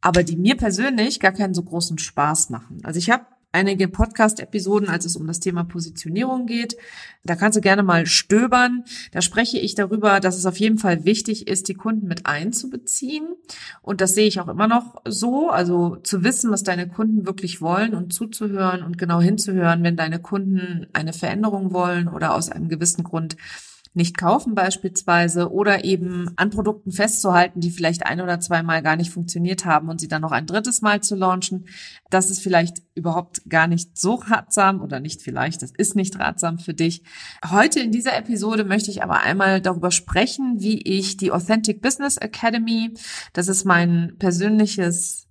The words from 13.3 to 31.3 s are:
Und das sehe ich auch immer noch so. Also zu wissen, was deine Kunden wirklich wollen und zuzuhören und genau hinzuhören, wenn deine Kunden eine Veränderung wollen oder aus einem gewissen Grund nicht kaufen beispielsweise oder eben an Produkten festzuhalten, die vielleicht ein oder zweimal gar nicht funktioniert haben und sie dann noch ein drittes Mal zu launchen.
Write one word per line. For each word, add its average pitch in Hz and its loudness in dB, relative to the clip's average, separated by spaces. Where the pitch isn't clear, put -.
Und 190 -4
das 190 4
sehe 214 6
ich 202 2
auch 175 -8
immer 175 0
noch 233 0
so. 240 0
Also 175 2
zu 185 -2
wissen, 240 2
was 196 0
deine 180 -2
Kunden 220 0
wirklich 190 -8
wollen 196 0
und 175 -4
zuzuhören 196 -2
und 170 -6
genau 170 2
hinzuhören, 180 2
wenn 170 2
deine 165 -2
Kunden 180 -2
eine 160 -4
Veränderung 190 -2
wollen 175 0
oder 160 -2
aus - -2
einem 165 -6
gewissen 165 0
Grund 160 -6
nicht 175 0
kaufen 214 2
beispielsweise 175 0
oder 202 2
eben 180 -2
an 196 2
Produkten 208 -2
festzuhalten, 180 4
die 170 0
vielleicht 170 -2
ein 165 -2
oder 180 -2
zweimal 165 0
gar 156 2
nicht 170 -2
funktioniert 175 -4
haben 160 2
und 160 -6
sie 156 -6
dann 156 -4
noch 156 -4
ein 135 -2
drittes 214 -2
Mal 208 2
zu 208 -2
launchen. 185 -2